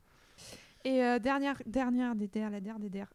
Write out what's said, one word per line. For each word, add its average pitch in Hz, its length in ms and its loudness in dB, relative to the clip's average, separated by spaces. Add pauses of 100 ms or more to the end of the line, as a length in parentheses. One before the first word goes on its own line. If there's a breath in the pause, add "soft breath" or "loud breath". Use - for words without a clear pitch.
(840 loud breath)
Et, 262 200 4
euh, 240 140 4
dernière, 269 480 0
dernière 247 500 2
D 208 100 -2
D 214 200 -4
R, - 40 -4
la 202 120 -6
dernière 220 180 -8
D 208 80 -6
D 196 140 -6
R. 196 120 -14